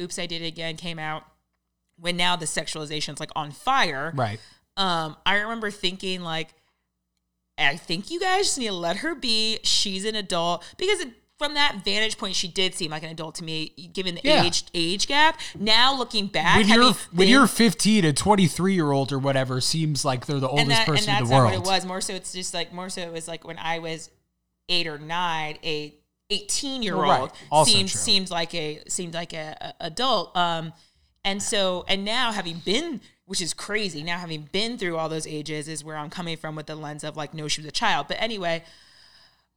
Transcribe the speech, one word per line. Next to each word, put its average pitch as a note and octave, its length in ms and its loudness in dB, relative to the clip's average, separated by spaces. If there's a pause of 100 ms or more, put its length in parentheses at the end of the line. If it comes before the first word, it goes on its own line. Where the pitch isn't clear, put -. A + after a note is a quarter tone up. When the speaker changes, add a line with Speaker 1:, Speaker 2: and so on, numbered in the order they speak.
Speaker 1:
Oops, F3 180 -10
I F3 80 -6
Did E3 160 -8
It E3 40 -6
Again E3 300 -8
came E3 220 -10
out, D#3 260 -8 (760)
when F3 160 -2
now F3 200 2
the E3 100 -6
sexualization's, D3+ 720 -6
like, D#3 140 -8
on D3+ 160 -6
fire. E3 640 0
Speaker 2:
Right. A2 260 -2 (360)
Speaker 1:
Um, E3 400 -2 (100)
I F#3+ 120 4
remember A3 320 -4
thinking, F#3 500 -4
like, E3 300 -6 (1040)
"I C#3+ 200 2
think F3 340 -6
you E4+ 100 -4
guys F#4+ 260 2
just - 120 0
need A#3 100 -4
to G3+ 40 -4
let F3 260 -2
her D#4+ 180 -4
be. A3 480 0
She's F#3+ 400 0
an A3 100 -4
adult." F3 500 -2 (120)
Because F#4 240 0
it, D4+ 80 -10 (280)
from D4 180 -4
that C#4+ 300 0
vantage G#3 340 0
point, F#3+ 180 -4
she - 100 -2
did F#3 300 -2
seem D#3 160 -6
like D#3 100 -8
an D#3+ 80 -12
adult D#3+ 260 -10
to F3 80 -12
me, D#3+ 260 -6 (220)
given F#3 220 0
the F3 80 -10
Speaker 2:
Yeah. C#4 220 8
Speaker 1:
age, E3+ 200 2 (100)
age F3 340 0
gap. D4+ 320 4 (180)
Now A3+ 380 6
looking A3+ 320 -2
back, F3 300 4
Speaker 2:
When G#3+ 100 6
you're, A#3 140 8 (100)
Speaker 1:
having - 20 4 (220)
Speaker 2:
when F#3 120 8
you're C4 140 12
Speaker 1:
been G#3+ 60 8
Speaker 2:
fifteen, G#3+ 560 4
a D#3 80 6
twenty-three-year-old E3+ 1000 4
or C#3 60 0
whatever C3 420 0
seems D3+ 440 0
like B2+ 220 -2
they're D3 120 -2
the C3 100 0
oldest C#3+ 140 2
Speaker 1:
and C#3 80 2
that, A3+ 160 4
Speaker 2:
person D3 240 0
Speaker 1:
and - 80 2
Speaker 2:
in B2 60 0
Speaker 1:
that's A#2 60 0
Speaker 2:
the C3 60 4
world. B2 160 6
Speaker 1:
not - 80 0
what F3+ 80 -2
it F#3+ 40 2
was. F#3 120 0
More F#3 160 -6
so, G3 140 -6
it's - 180 -12
just F3+ 220 -8
like, E3+ 180 -6
more F3+ 160 -8
so F#3+ 120 -8
it E3+ 120 -8
was E3 140 -10
like E3 180 -12
when E3 140 -12
I E3 220 -4
was D#3+ 300 -10 (580)
eight F3 180 2
or D3+ 120 -8
nine, D#3+ 680 -4
a D3+ 280 -6 (380)
eighteen-year-old G#3+ 720 -2
Speaker 2:
Right. C#3+ 280 2 (200)
Also D#3+ 220 6
Speaker 1:
seemed, G3 160 4
Speaker 2:
true. - 120 -4
Speaker 1:
seemed G3 300 2
like E3+ 240 -4
a, D#3 340 -6
seemed E3+ 260 -6
like E3+ 180 -8
a, D#3 240 -10 (240)
a E3+ 60 -8
adult. G3+ 500 0
Um, E3 360 0 (520)
and G3 180 -2
so, F#3 460 0
and G3 160 0
now A#3 280 -2
having F3 260 -6
been, B3+ 420 -2 (260)
which G3 160 -6
is D#3+ 120 -6
crazy, G3+ 480 -6
now E3+ 160 -4
having D#3+ 320 -10
been A3+ 280 -2
through F3 180 -4
all D#3+ 120 -2
those D#3 180 -6
ages D3+ 420 -8
is D3+ 160 -10
where D#3 120 -12
I'm D3+ 140 -8
coming E3+ 260 -8
from D#3 200 -8
with D3+ 100 -10
the D#3 80 -10
lens D3+ 300 -10
of, D3+ 120 -10
like, D3+ 180 -8
"No, D#3 120 -8
she D3+ 140 -4
was D#3 80 -14
a C#3+ 40 -16
child." F3 360 0
But E3+ 140 -4
anyway, F#3 400 -4 (960)